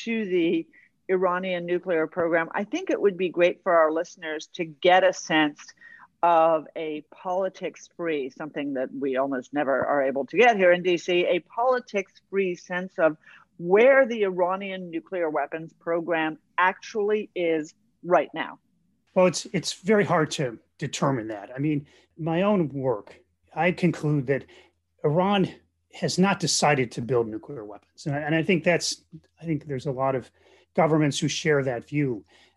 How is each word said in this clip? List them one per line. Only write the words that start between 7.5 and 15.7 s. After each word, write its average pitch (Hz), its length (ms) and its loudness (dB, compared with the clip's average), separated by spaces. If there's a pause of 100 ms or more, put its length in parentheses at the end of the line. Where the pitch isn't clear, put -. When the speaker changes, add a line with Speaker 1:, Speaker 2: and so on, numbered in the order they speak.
Speaker 1:
something 147 420 -8
that 131 180 -4
we 135 260 -4
almost 135 360 -4
never 135 320 0
are 139 160 0
able 135 240 -2
to 160 120 -4
get 233 200 6
here 185 140 6
in 180 100 2
D 175 160 0
C, 175 300 0
a 180 140 0
politics-free 202 1120 -4
sense 180 420 -8
of 156 200 2 (400)
where 240 500 6
the 226 160 -4
Iranian 185 680 -2
nuclear 165 400 -4
weapons 156 500 -6